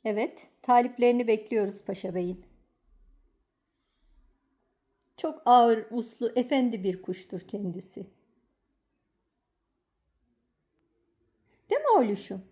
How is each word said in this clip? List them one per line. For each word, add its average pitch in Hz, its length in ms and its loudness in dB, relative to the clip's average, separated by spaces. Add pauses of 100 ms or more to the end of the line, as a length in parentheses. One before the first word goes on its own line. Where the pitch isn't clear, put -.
Evet, 220 420 -4 (140)
taliplerini 247 640 2
bekliyoruz 214 580 -2
Paşa 185 300 -8
Bey'in. 185 300 -6 (2750)
Çok - 280 -8
ağır 233 460 6
uslu, 233 440 -6
efendi 247 480 0
bir 185 180 -4
kuştur - 460 -10
kendisi. 190 600 -10 (3500)
Değil 571 120 0
mi 622 60 -2 (100)
oğluşum? 202 440 -2 (100)